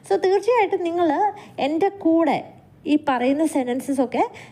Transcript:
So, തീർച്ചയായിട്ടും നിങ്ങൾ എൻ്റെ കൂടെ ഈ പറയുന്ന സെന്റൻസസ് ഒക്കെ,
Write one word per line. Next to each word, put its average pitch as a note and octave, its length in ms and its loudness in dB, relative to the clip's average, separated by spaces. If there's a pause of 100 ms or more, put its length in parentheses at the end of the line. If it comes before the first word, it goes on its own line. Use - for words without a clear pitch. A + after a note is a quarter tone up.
(120)
So, G4 80 0
തീർച്ചയായിട്ടും G4 640 2
നിങ്ങൾ E4+ 500 0 (260)
എൻ്റെ D#4+ 300 0
കൂടെ D#4+ 640 0 (320)
ഈ D4 120 2 (120)
പറയുന്ന C4+ 360 2
സെന്റൻസസ് C4 560 -2
ഒക്കെ, C#4 280 0 (220)